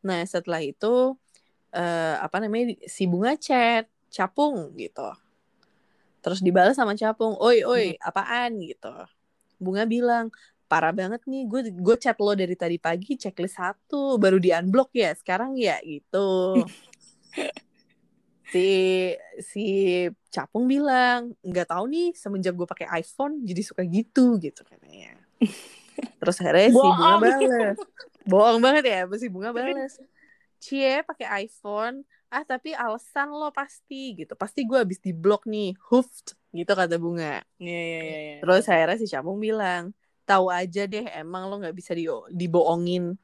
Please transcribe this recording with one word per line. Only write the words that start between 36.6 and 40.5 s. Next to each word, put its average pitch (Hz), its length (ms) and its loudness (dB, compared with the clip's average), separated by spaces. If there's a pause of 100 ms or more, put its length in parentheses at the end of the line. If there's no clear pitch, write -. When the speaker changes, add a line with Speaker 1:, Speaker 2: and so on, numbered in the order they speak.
Speaker 1:
kata 170 240 0
Bunga. 165 420 -4 (180)
Speaker 2:
Iya, 175 260 -8
iya, 165 220 -6
iya, 156 80 -10 (100)
iya. 147 160 -14
Speaker 1:
Terus 185 280 6
akhirnya 170 300 4
si 214 100 -4
Capung 165 320 -6
bilang, 196 500 -4 (360)
"Tahu 190 240 4